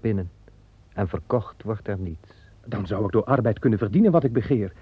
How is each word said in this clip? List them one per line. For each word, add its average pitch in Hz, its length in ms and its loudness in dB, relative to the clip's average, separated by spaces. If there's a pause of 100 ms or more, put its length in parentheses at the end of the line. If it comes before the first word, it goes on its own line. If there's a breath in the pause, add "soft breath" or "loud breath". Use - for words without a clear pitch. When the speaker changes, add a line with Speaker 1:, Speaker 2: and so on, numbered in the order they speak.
Speaker 1:
binnen. 98 280 -2 (640)
En 101 140 -2
verkocht - 560 -4
wordt 107 240 -6
er 98 120 -4
niets. 85 340 -10 (320)
Speaker 2:
Dan 98 220 -6
zou 101 180 -2
ik 95 60 -4
door 110 140 2
arbeid 120 340 2
kunnen 110 200 2
verdienen 170 320 4
wat 160 120 4
ik 120 100 0
begeer. 117 480 0